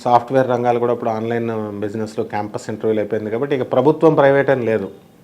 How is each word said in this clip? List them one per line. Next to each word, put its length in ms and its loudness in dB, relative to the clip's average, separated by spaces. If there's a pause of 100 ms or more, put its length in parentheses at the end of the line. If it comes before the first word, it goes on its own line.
సాఫ్ట్‌వేర్ 480 2
రంగాలు 300 0
కూడా 140 0
ఇప్పుడు 160 -4
ఆన్‌లైన్ 680 -4
బిజినెస్‌లో 440 -6
క్యాంపస్ 460 -8
ఇంటర్వ్యూలు 300 -2
అయిపోయింది 300 -4
కాబట్టి, 260 -2
ఇక 160 -4
ప్రభుత్వం, 440 4
ప్రైవేట్ 340 4
అని 160 0
లేదు, 260 -2 (320)